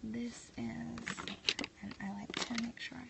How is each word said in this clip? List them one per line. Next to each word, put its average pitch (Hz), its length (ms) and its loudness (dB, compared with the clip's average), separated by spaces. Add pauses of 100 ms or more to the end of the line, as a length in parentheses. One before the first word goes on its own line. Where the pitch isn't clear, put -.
this 233 540 0
is, 233 580 0 (680)
and 202 200 -4
I 202 180 0
like 202 160 -4 (120)
to 233 160 4
make 233 140 0
sure 254 320 -4